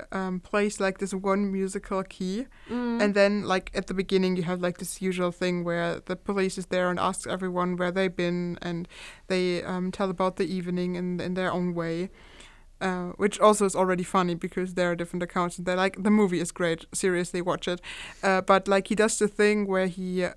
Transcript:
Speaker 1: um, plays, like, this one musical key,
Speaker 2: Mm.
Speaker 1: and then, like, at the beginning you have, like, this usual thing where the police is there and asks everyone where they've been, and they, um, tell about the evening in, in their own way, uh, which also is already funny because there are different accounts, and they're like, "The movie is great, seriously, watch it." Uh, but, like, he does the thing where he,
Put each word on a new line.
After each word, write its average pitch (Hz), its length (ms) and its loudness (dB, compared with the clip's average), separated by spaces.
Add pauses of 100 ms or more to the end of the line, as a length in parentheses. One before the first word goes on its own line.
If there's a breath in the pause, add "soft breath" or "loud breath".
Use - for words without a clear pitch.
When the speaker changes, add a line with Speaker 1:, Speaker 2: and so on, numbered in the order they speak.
(120)
Speaker 1:
um, 185 300 -4
plays, 208 400 0
like, 190 160 0
this 196 160 -4
one 196 380 0
musical 190 520 -4
key, 190 440 -6 (220 loud breath)
Speaker 2:
Mm. 233 320 -2
Speaker 1:
and 202 120 4
then, 202 300 4
like, 185 320 -2
at 196 120 -4
the 190 60 -6
beginning 185 420 2
you 180 80 -2
have, 180 160 -2
like, 175 200 -2
this - 220 -10
usual 180 300 0
thing 180 320 -2
where 170 400 -2
the 185 140 -6
police 196 400 -2
is 180 80 -8
there 180 240 0
and 180 100 -2
asks - 280 -2
everyone 180 500 -2
where 180 140 0
they've 185 240 0
been, 175 460 -2
and 170 260 -6 (400 loud breath)
they, 180 360 0
um, 185 280 -2
tell 196 180 -2
about 185 260 0
the 196 100 0
evening 180 500 -2
in, 180 260 -2
in 180 140 -2
their 185 160 0
own 180 240 0
way, 170 340 -2 (720 loud breath)
uh, 180 360 -2
which 202 220 0
also 208 260 6
is 190 100 0
already 185 280 2
funny 180 320 2
because 185 380 -6
there 180 180 2
are 175 40 0
different 175 280 -4
accounts, 175 340 -2
and 175 80 -10
they're 180 120 2
like, 190 260 0
"The 208 80 4
movie 190 300 4
is 170 100 -4
great, 170 400 -2
seriously, 180 500 0
watch 170 260 -2
it." 175 120 -2 (440 loud breath)
Uh, 190 180 4
but, 190 260 4
like, 196 200 4
he 214 80 0
does 214 240 4
the 208 80 4
thing 208 400 2
where 190 200 2
he, 185 380 -2 (120)